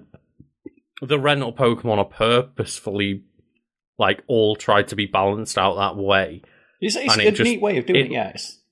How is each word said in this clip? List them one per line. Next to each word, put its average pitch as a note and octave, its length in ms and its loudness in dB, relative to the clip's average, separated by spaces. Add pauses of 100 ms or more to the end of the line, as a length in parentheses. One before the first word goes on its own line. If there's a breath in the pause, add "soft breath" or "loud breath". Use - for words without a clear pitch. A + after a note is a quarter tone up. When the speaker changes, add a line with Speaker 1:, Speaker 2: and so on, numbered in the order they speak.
(1000)
Speaker 1:
the C#3+ 160 -2
rental C#3 340 0
Pokemon A#2 460 0
are G2 60 2
purposefully, G#2 1200 -2 (760)
like, G#2 280 2
all G#2+ 300 2
tried G#2 320 2
to - 80 -10
be G#2 100 -2
balanced G2+ 520 -2
out F#2+ 180 2
that G2 200 -2
way. F#2+ 460 0 (380 soft breath)
Speaker 2:
It's, A3 160 -4
it's C#4+ 160 0
Speaker 1:
And G#3+ 100 2
Speaker 2:
a D3 60 6
Speaker 1:
it G#3+ 60 2
just, A3+ 160 2
Speaker 2:
neat G#3+ 100 -2
way G#3 180 0
of A#2+ 80 -4
doing F3+ 140 2
Speaker 1:
it, C3+ 60 0
Speaker 2:
it, - 60 -8
yeah. A#2 180 -4
It's, - 280 -16 (140)